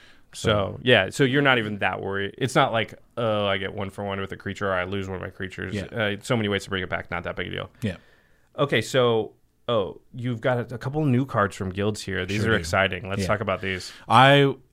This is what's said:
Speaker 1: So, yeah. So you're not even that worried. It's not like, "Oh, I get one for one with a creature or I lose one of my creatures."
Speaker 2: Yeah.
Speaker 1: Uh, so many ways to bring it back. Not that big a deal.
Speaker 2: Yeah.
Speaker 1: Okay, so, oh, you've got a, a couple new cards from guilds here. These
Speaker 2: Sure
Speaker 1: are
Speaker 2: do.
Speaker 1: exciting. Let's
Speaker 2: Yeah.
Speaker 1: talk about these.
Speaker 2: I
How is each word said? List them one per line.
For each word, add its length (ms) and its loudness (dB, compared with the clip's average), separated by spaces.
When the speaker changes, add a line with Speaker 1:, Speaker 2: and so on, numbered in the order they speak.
Speaker 1:
So, 480 -2
yeah. 280 4
So 140 2
you're 180 2
not 160 6
even 220 -2
that 200 -2
worried. 380 -4
It's 160 -4
not 180 4
like, 220 -2
"Oh, 280 0
I 120 0
get 160 -6
one 160 -6
for 120 -10
one 160 -4
with 140 -6
a 60 -8
creature 280 -6
or 60 0
I 120 0
lose 220 -4
one 100 -6
of 40 -10
my 80 -8
creatures." 460 -8
Speaker 2:
Yeah. 100 -4
Speaker 1:
Uh, 380 -4
so 160 0
many 100 0
ways 160 -2
to 60 -14
bring 120 -4
it 60 -8
back. 220 -6
Not 140 -6
that 120 -6
big 120 -6
a 20 -10
deal. 200 -8
Speaker 2:
Yeah. 140 -4
Speaker 1:
Okay, 220 2
so, 520 2
oh, 320 -2
you've 260 -4
got 320 -2
a, 40 -8
a 20 -14
couple 260 -2
new 220 4
cards 280 0
from 140 -6
guilds 320 -2
here. 240 -4
These 160 -2
Speaker 2:
Sure 120 2
Speaker 1:
are 20 6
Speaker 2:
do. 60 2
Speaker 1:
exciting. 500 0
Let's 100 -2
Speaker 2:
Yeah. 60 0
Speaker 1:
talk 160 0
about 180 -2
these. 320 -6
Speaker 2:
I 460 8